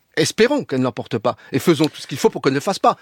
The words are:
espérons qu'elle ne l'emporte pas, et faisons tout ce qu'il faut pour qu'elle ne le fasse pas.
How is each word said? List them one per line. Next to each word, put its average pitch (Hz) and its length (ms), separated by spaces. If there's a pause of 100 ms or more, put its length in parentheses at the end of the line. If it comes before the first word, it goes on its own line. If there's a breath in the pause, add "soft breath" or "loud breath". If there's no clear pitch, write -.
(160)
espérons 226 480
qu'elle 131 160
ne 127 40
l'emporte 123 340
pas, 113 200 (140)
et 135 60
faisons 156 280
tout - 140
ce - 60
qu'il 139 140
faut 220 100
pour - 140
qu'elle 135 100
ne 139 40
le 139 40
fasse 196 180
pas. 233 220